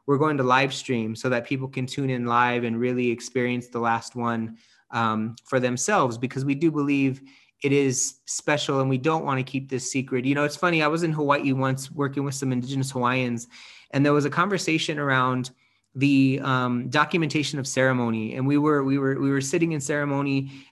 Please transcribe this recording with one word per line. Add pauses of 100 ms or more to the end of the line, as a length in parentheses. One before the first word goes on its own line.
we're
going
to
live
stream
so
that
people
can
tune
in
live
and
really
experience
the
last
one, (320)
um,
for
themselves,
because
we
do
believe (400)
it
is
special
and
we
don't
wanna
keep
this
secret.
You
know,
it's
funny,
I
was
in
Hawaii
once
working
with
some
Indigenous
Hawaiians, (440)
and
there
was
a
conversation
around (420)
the,
um,
documentation
of
ceremony.
And
we
were,
we
were,
we
were
sitting
in
ceremony, (220)